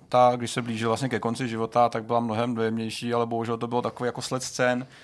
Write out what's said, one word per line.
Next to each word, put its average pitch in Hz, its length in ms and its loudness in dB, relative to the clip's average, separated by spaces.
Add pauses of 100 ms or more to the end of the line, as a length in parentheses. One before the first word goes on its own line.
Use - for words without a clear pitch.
ta, 123 280 6
když 120 140 -4
se 127 120 -2
blížil 117 260 -2
vlastně 110 200 0
ke 120 100 0
konci 117 300 -2
života, 113 400 2
tak 113 160 -4
byla 117 160 0
mnohem 117 340 0
dojemnější, 113 600 -2
ale 117 120 2
bohužel 117 320 -2
to 117 80 -4
bylo 120 160 0
takový 123 260 -4
jako 120 140 -6
sled 131 200 -4
scén, 123 440 0 (180)